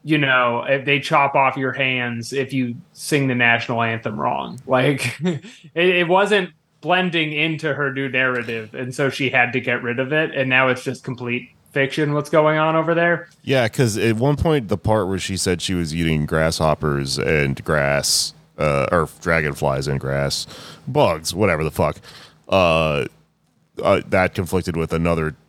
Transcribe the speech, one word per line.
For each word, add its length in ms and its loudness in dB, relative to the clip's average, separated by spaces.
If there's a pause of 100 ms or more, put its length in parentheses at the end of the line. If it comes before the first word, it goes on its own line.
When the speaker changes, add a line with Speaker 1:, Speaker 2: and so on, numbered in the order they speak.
Speaker 1:
you 140 0
know, 500 2
if 180 0
they 140 2
chop 360 2
off 200 2
your 160 -2
hands 600 -4
if 180 -2
you 240 -2 (160)
sing 360 0
the 80 0
national 460 2
anthem 380 -2
wrong. 440 -4
<laughs> 40 -14
Like, 560 0
it, 180 -2 (340)
it 320 4
wasn't 420 2 (320)
blending 500 0
into 420 -2
her 200 -2
new 160 -4
narrative, 680 -2
and 180 -8
so 160 0
she 200 -2
had 240 2
to 80 0
get 200 -2
rid 180 -4
of 120 -4
it, 240 0
and 140 -2
now 180 4
it's 160 0
just 220 -8
complete 460 -8 (200)
fiction 420 0
what's 160 -4
going 280 4
on 180 2
over 180 0
there. 360 0 (140)
Speaker 2:
Yeah, 260 2
'cause 280 0
at 200 2
one 180 2
point, 320 0
the 100 0
part 300 0
where 120 -2
she 180 -4
said 240 0
she 120 -4
was 220 -2
eating 300 2
grasshoppers 920 0
and 460 0
grass, 680 0 (240)
uh, 340 0
or 160 2 (140)
dragonflies 680 0
and 120 -2
grass, 460 -4 (420)
bugs, 460 0
whatever 300 2
the 80 -2
fuck, 260 -2 (520)
uh, 560 2 (760)
uh, 260 4
that 280 0
conflicted 400 -2
with 160 -2
another 440 0 (140)